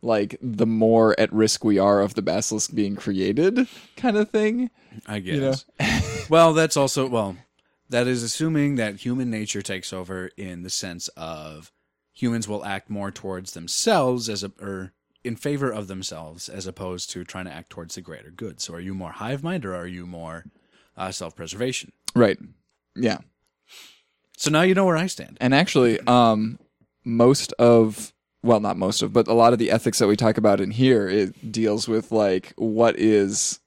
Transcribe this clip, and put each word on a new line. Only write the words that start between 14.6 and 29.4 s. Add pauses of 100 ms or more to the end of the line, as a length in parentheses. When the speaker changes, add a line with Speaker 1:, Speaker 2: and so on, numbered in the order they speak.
Speaker 2:
or (320)
in
favor
of
themselves
as
opposed
to
trying
to
act
towards
the
greater
good.
So
are
you
more
hive
mind
or
are
you
more, (500)
uh,
self-preservation? (240)
Speaker 1:
Right. (580)
Yeah. (1200)
Speaker 2:
So
now
you
know
where
I
stand.
Speaker 1:
And
actually,
um, (440)
most
of, (280)
well,
not
most
of,
but
a
lot